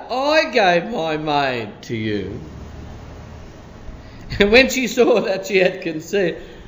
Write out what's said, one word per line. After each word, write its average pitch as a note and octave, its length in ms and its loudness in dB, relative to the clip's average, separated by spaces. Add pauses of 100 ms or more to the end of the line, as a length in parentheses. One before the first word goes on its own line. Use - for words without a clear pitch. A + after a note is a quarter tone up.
I D4 440 2
gave F#3 360 4
my D#3+ 280 -2
maid C#3 680 -2
to A#2+ 140 -6
you." G#2 420 -4 (2000)
And G#3 140 6
when B3+ 160 8
she C4 180 -2
saw A#3 320 4
that F#3+ 280 -2
she G3+ 100 2
had F#3 240 2
conceived, E3 600 -2 (260)